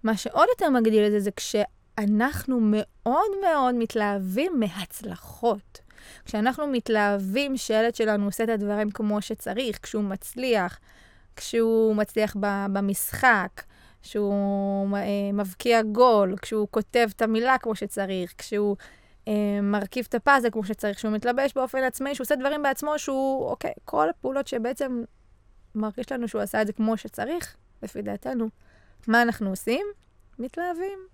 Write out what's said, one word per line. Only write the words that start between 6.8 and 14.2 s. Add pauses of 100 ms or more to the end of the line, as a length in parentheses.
שהילד
שלנו
עושה
את
הדברים
כמו
שצריך,
כשהוא
מצליח, (580)
כשהוא
מצליח
ב-,
במשחק, (400)
כשהוא,